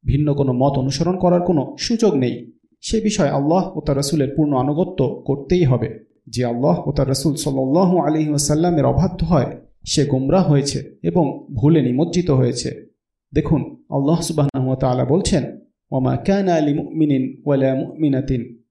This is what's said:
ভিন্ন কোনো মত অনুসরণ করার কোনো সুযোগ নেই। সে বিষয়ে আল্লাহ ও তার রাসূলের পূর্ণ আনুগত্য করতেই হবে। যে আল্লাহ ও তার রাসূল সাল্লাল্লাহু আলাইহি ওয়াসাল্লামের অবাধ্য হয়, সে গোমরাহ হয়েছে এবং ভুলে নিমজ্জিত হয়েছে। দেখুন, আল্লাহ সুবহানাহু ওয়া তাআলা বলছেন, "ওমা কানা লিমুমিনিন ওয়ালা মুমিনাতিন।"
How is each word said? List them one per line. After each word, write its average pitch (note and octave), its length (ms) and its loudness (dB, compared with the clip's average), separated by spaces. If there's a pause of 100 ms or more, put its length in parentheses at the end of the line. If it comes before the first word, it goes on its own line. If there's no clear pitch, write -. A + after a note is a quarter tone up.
ভিন্ন C#3+ 280 2
কোনো C3+ 180 0
মত C3 260 2
অনুসরণ E3 400 -2
করার F3 220 4
কোনো E3 380 -2
সুযোগ A3 360 0
নেই। B2+ 380 -2 (280)
সে A3 200 -4
বিষয়ে G3+ 300 0
আল্লাহ D3+ 480 0
ও - 20 -8
তার C#3+ 160 -2
রাসূলের C#3+ 400 0
পূর্ণ D3 200 2
আনুগত্য C#3 720 -2
করতেই E3+ 380 0
হবে। A#2 460 -2 (160)
যে A#2 180 -4
আল্লাহ B2 440 0
ও B2+ 40 -4
তার C3+ 160 0
রাসূল C3+ 260 0
সাল্লাল্লাহু C#3+ 640 0
আলাইহি D3+ 300 0
ওয়াসাল্লামের D3+ 560 0
অবাধ্য D#3 400 0
হয়, D#3+ 320 0 (300)
সে - 180 0
গোমরাহ C#3 460 2
হয়েছে C#3+ 520 0
এবং E3 520 0
ভুলে D3 280 4
নিমজ্জিত E3 480 0
হয়েছে। B2 640 -2 (420)
দেখুন, D3+ 280 0 (280)
আল্লাহ C#3+ 300 0
সুবহানাহু C#3+ 460 -2
ওয়া C3 100 -2
তাআলা C3 280 0
বলছেন, D3+ 540 0 (320)
"ওমা C3 260 0
কানা F#3+ 440 0
লিমুমিনিন D3 840 0
ওয়ালা C3+ 280 2
মুমিনাতিন।" C3 840 -2 (140)